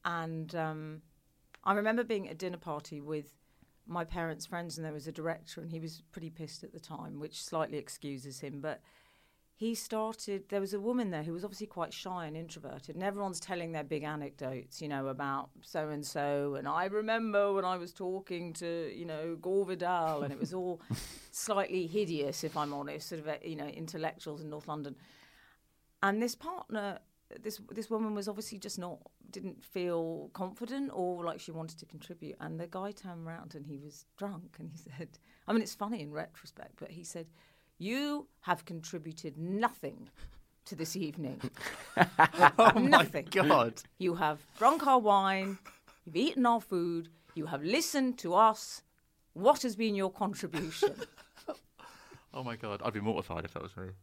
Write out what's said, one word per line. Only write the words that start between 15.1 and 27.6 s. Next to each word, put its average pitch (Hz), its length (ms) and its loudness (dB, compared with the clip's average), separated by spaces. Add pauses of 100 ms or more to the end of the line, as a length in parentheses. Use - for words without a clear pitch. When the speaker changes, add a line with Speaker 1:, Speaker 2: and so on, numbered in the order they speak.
Speaker 1:
so-and-so, 143 960 0
and 139 100 -4
"I 165 180 2
remember 214 680 2
when 190 120 2
I 185 120 2
was 175 160 -8
talking 180 600 -4
to, 170 420 -4
you 170 100 -8
know, 165 300 -4
Gore 185 300 2
Vidal," 175 580 2
and 143 100 -2
it 135 60 -10
was - 140 -2
all 180 360 -2
Speaker 2:
<laughs> - 420 -8
Speaker 1:
slightly 190 540 0
hideous, 160 580 0
if 151 140 -2
I'm 147 160 0
honest, 147 360 -6
sort 160 120 -6
of, 151 60 -6
uh, 151 160 -2
you 160 120 -6
know, 151 120 -6
intellectuals 160 760 -6
in 156 80 -8
North 151 180 -10
London. 147 280 -6 (1040)
And 196 200 4
this 240 120 0
partner, 220 640 -6 (420)
this, 214 220 -8 (100)